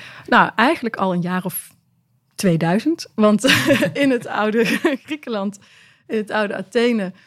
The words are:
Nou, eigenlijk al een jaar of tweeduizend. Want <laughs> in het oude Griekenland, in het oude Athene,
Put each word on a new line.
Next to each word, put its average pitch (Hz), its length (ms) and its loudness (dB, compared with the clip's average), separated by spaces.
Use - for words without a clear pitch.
Nou, 190 280 4
eigenlijk 240 400 0
al 190 180 -2
een 175 80 -2
jaar 180 240 -4
of - 240 -10
tweeduizend. 180 800 0
Want 208 280 4
<laughs> 277 220 2
in 277 180 2
het 240 160 -2
oude 214 380 0
Griekenland, 214 540 -8
in 226 100 -4
het 214 140 -6
oude 214 240 -2
Athene, 226 560 -2